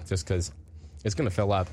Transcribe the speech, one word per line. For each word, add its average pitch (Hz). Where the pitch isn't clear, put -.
just 95
'cause 90
it's 107
gonna 135
fill 101
up. 95